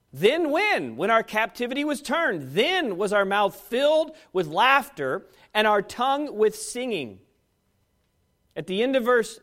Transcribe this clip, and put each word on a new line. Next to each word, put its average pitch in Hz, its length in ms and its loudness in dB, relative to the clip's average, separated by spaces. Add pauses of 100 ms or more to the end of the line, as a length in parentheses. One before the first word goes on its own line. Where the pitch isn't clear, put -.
(140)
then 277 360 4
when? 294 460 0
When 165 140 0
our - 120 4
captivity 240 640 -4
was 294 160 -2
turned, 220 540 -2
then 277 420 0
was 196 160 -2
our 202 140 2
mouth 202 280 0
filled 302 640 0 (160)
with 180 140 0
laughter 175 800 0 (260)
and 214 140 2
our 208 160 4
tongue 269 560 -4
with 214 180 2
singing." 170 640 -8 (1400)
At 156 80 -10
the 190 160 -2
end 269 140 0
of 240 80 0
verse 233 380 0